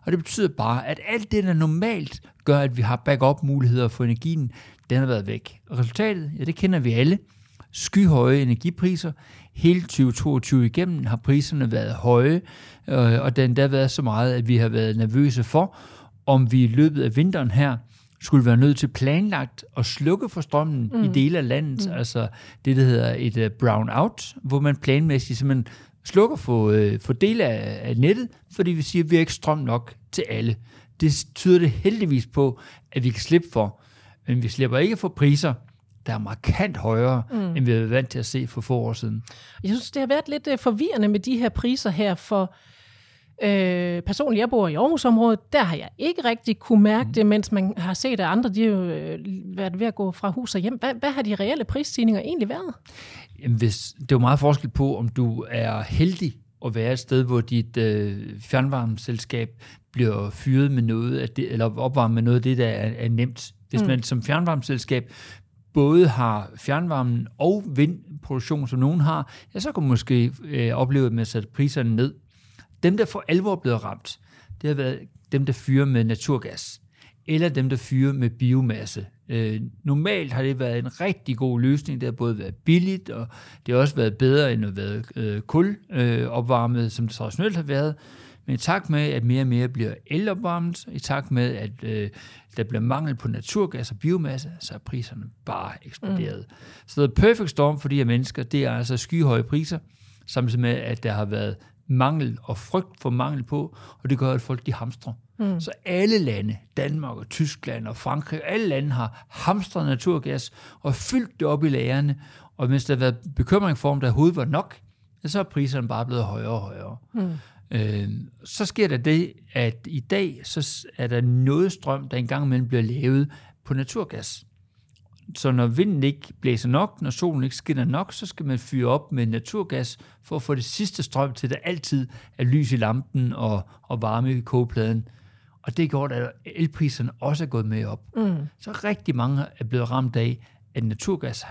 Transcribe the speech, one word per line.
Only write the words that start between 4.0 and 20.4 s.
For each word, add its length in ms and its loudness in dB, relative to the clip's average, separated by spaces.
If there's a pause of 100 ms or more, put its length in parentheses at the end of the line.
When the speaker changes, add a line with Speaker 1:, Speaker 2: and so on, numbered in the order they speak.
Speaker 1:
energien, 480 -2 (380)
den 80 2
har 80 2
været 220 -2
væk. 320 -10 (120)
Resultatet, 680 -2
ja, 40 -4
det 120 -2
kender 240 2
vi 140 2
alle. 260 4 (520)
Skyhøje 680 6
energipriser. 720 0 (420)
Hele 280 4
tyve 300 2
toogtyve 540 2
igennem 400 0
har 100 0
priserne 560 2
været 220 -2
høje, 480 4 (460)
øh, 340 4
og 140 0
det 60 4
har 40 6
endda 220 4
været 240 2
så 100 -4
meget, 320 2
at 140 0
vi 100 6
har 120 4
været 280 0
nervøse 460 2
for, 320 0 (500)
om 260 4
vi 120 6
i 40 6
løbet 360 4
af 120 -2
vinteren 360 2
her 260 2 (440)
skulle 240 4
være 120 6
nødt 200 6
til 100 0
planlagt 800 -2 (120)
at 80 0
slukke 440 0
for 120 -6